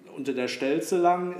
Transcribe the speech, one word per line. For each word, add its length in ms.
unter 160
der 160
Stelze 500
lang 420